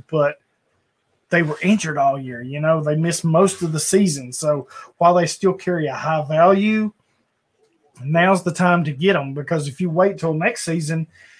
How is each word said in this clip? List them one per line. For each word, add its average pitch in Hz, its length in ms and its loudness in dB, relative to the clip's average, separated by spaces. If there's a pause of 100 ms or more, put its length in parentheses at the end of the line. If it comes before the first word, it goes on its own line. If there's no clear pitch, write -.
but 147 300 0 (920)
they 170 120 2
were 151 200 -4
injured 170 340 0
all 139 240 0
year. 123 220 -12
You 135 180 -8
know, 156 220 2
they 151 140 0
missed 165 280 -2
most 175 380 2
of 165 100 -2
the 156 80 -2
season. 147 520 0
So 147 360 -2 (300)
while 175 160 6
they 175 120 2
still 185 280 0
carry 175 320 -2
a 131 80 -4
high 156 320 -4
value, 196 680 2 (1120)
now's 175 380 2
the 175 100 -4
time 175 320 2
to 147 80 -6
get 175 240 0
'em, 135 180 -6
because 143 340 -4
if 131 120 -10
you 180 100 -2
wait 180 280 0
till 165 160 -4
next 175 300 -4
season 165 420 -4 (340)